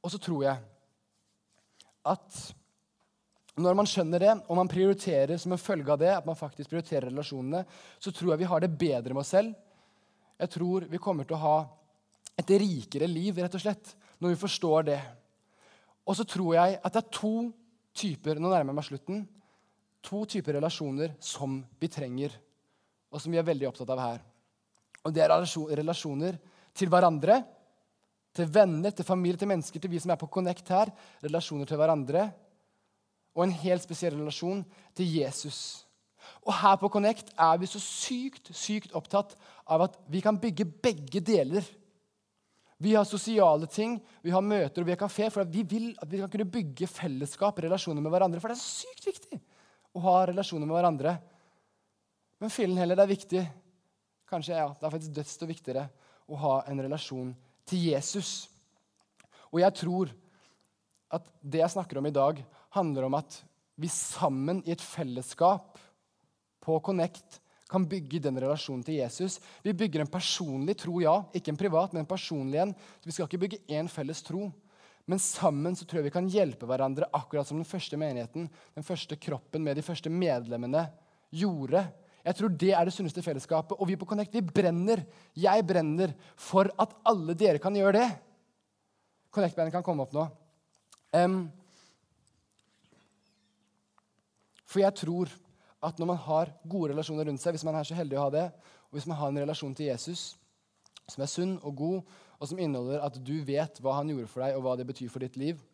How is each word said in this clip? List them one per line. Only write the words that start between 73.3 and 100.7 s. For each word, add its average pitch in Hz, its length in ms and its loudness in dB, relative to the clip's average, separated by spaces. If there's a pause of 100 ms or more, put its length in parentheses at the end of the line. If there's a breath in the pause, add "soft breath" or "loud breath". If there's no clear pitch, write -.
bygge 202 160 -8 (160)
en 160 140 -4
felles 156 340 -8
tro. 190 240 -6 (600 soft breath)
Men 190 120 0
sammen 165 560 2
så 170 80 -14
tror 170 160 -2
jeg 143 80 0
vi 143 60 -6
kan 185 140 0
hjelpe 165 400 0
hverandre, 135 440 0
akkurat 139 340 -2
som 151 120 -4
den 165 100 -6
første 165 300 -8
menigheten, 147 480 -4 (260 soft breath)
den 147 120 -12
første 151 360 -8
kroppen 156 440 -6
med 143 120 0
de 151 80 -6
første 170 240 -6
medlemmene 135 800 0 (480 soft breath)
gjorde. 170 480 0 (420 soft breath)
Jeg 180 140 -2
tror 202 180 2
det 185 160 4
er 170 140 4
det 185 80 -4
sunneste 175 260 -6
fellesskapet, 160 560 -2
og 190 120 0
vi 190 120 0
på 185 80 -10
Connect, 208 240 -4
vi 226 80 0
brenner. 180 600 2 (340 loud breath)
Jeg 202 300 4
brenner 165 480 2 (180 loud breath)
for 190 380 2 (100)
at 180 140 0 (100)
alle 170 320 2
dere 165 240 4
kan 190 160 0
gjøre 196 220 6
det. 247 80 4 (1300)
Connect-bandet 170 400 0
kan 180 100 -2
komme 160 200 0
opp 143 100 -10
nå. 156 100 2 (880)
Em, 180 300 4 (3250 soft breath)
for 196 160 0
jeg 196 160 4
tror 170 320 -2 (560 soft breath)
at 165 160 -4
når 170 80 -2
man 175 140 -2
har 156 260 0 (160)
gode 160 300 -4
relasjoner 151 340 -4
rundt 139 140 -6
seg, 170 100 0
hvis 160 140 -6
man 156 100 -2
er 147 80 -4
så 165 120 -8
heldig 143 200 -4
å 143 80 2
ha 139 80 0
det, 160 120 2 (440 soft breath)
og 143 80 -10
hvis 139 120 -8
man 156 100 -6
har 143 100 -2
en 143 140 -2
relasjon 147 340 -6
til 147 140 -4
Jesus, 160 400 -8 (760)